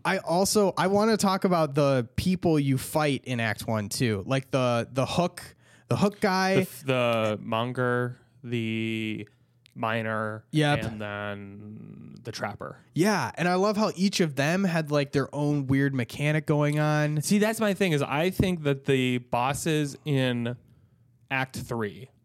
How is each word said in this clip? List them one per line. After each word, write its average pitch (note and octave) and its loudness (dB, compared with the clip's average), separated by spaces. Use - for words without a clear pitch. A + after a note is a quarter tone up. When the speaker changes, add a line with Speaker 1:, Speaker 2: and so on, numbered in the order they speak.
Speaker 1:
I F#3 0
also, F#3+ 2
I D#3+ 2
wanna G#3 2
talk F#3+ 0
about E3 2
the C#3 4
people F3 2
you C3+ 2
fight D3 -2
in B2 -4
Act A2 -4
One G#2+ -2
too, A2 -2
like C3 -2
the, B2 0
the B2+ 0
hook, - -2
the C3+ 0
hook G3+ 0
guy. F#3+ 2
Speaker 2:
The F#3+ 6
f-, - -10
the A#2 2
monger, B2 -2
the A2 -4
miner, A2 -4
Speaker 1:
Yep. D3 2
Speaker 2:
and A2 -6
then G#2 -10
the A#2 -12
trapper. - -10
Speaker 1:
Yeah, E3 0
and E3 0
I F3+ 2
love G3 2
how G#3+ 2
each F#3+ 2
of D3+ 0
them D#3+ 2
had, E3 0
like, C#3+ 2
their C#3 0
own D3 0
weird C#3 2
mechanic D3 0
going D3 2
on. D3+ 2
Speaker 2:
See, G3+ 2
that's A3 2
my G#3 2
thing, F3+ 2
is C#3+ 2
I D3+ 2
think F#3 0
that C#3 0
the B2+ 2
bosses C#3 0
in B2 0
Act C3 -2
three - -8